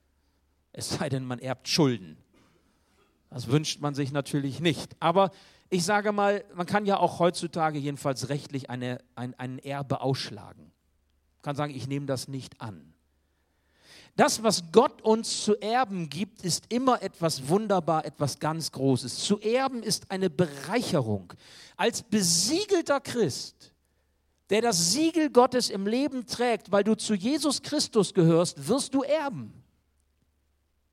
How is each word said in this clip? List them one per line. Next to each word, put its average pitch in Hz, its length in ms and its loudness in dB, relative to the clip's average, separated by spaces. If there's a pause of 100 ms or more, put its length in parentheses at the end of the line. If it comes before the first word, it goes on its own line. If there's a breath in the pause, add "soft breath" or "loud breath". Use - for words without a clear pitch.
(720)
Es - 180 -10
sei - 180 -2
denn, 131 160 -4
man 127 140 -6
erbt 127 300 -8
Schulden. 110 500 2 (1120 soft breath)
Das 123 160 -10
wünscht 151 340 0
man 147 140 -4
sich 135 160 -2
natürlich 139 480 -4
nicht. 156 400 -2
Aber 185 320 4 (400 loud breath)
ich 180 140 0
sage 208 260 2
mal, 202 340 0 (100)
man 175 120 -6
kann 208 200 2
ja 196 120 4
auch 170 220 0
heutzutage 170 580 0
jedenfalls 139 520 -4
rechtlich 139 380 -6
eine, 123 300 -6 (160)
ein, 123 240 -10
ein 127 220 -8
Erbe 139 400 -4
ausschlagen. 104 720 -6 (640)
Man - 60 -20
kann 147 140 -6
sagen, 147 180 -4
ich 127 120 -8
nehme 139 200 -4
das 131 200 -4
nicht 135 340 -12
an. 82 340 -14 (1200 soft breath)
Das, 240 260 4
was 175 300 0
Gott 233 300 6
uns 220 420 0
zu 208 160 4
erben 196 500 -2
gibt, 165 320 -8
ist - 300 -4
immer 247 280 2
etwas 160 480 -4
wunderbar, 175 560 2
etwas - 360 -4
ganz 156 320 -4
Großes. 127 480 0
Zu 202 180 0
erben 240 460 -2
ist - 260 -4
eine 190 200 0
Bereicherung. 143 1040 -2 (440 loud breath)
Als 214 260 -2
besiegelter 262 1000 2
Christ, - 720 -4 (800)
der 214 120 2
das 175 300 2
Siegel 311 380 2
Gottes 247 380 4
im 196 180 -4
Leben 254 400 -2
trägt, 226 460 -2
weil 202 120 4
du 214 100 4
zu 214 200 -2
Jesus 269 480 0
Christus - 520 0
gehörst, 165 540 4
wirst 262 260 0
du 269 80 2
erben. 269 500 -2 (1400)